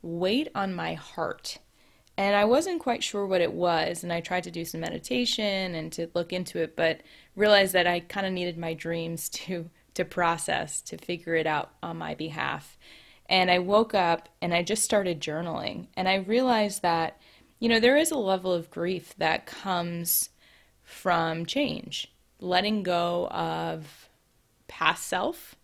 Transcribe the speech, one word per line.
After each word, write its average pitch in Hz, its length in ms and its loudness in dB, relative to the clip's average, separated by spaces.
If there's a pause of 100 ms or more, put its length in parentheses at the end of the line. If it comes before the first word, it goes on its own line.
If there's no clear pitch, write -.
weight 185 540 0
on 196 180 -2
my 165 200 -4
heart. - 640 -8 (580)
And 196 180 0
I 208 120 4
wasn't 320 340 2
quite - 240 -2
sure 202 220 -4
what 190 160 2
it 170 100 2
was, 170 500 0
and 175 120 -4
I 170 80 -2
tried 180 240 -2
to 175 60 -10
do 165 120 -6
some 165 160 -8
meditation 190 960 -2
and 160 160 -6
to 170 220 -6
look 175 180 -2
into 180 280 -4
it, 160 180 -2
but 160 240 2 (340)
realized 196 380 6
that 180 120 6
I 175 140 2
kinda 190 320 -4
needed 180 260 -4
my 165 160 -4
dreams 165 560 -6
<laughs> - 20 -16
to, 170 380 -8 (260)
to 180 100 0
process, 170 760 -2
to - 140 -12
figure 170 380 -4
it 160 100 2
out 151 280 -2 (100)
on 165 140 -8
my 160 180 -6
behalf. 151 600 -6 (500)
And 185 240 4
I 180 80 6
woke 208 340 4
up 170 360 2 (120)
and 175 120 0
I 175 100 4
just 214 200 0
started 185 360 2
journaling. 160 680 -4 (100)
And 185 100 0
I 190 80 4
realized 214 680 2
that, 165 360 0 (420)
you 226 60 2
know, 226 140 6
there 247 160 8
is 320 120 4
a 311 80 -2
level 190 360 0
of 170 180 -4
grief 175 460 -4
that - 280 0
comes 175 840 -2 (520)
from 165 640 -2
change, - 640 -4 (300)
letting 190 440 0
go 175 440 0
of 165 840 -6 (600)
past - 380 0
self 214 560 -4